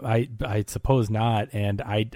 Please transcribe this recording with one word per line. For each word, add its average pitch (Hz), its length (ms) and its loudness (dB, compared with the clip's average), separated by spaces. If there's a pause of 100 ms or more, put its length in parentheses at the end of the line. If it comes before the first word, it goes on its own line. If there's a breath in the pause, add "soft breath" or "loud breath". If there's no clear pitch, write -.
I, 120 280 2 (160)
I 104 220 0
suppose 123 420 2
not. 110 420 0
And 101 300 -2
I, 107 340 0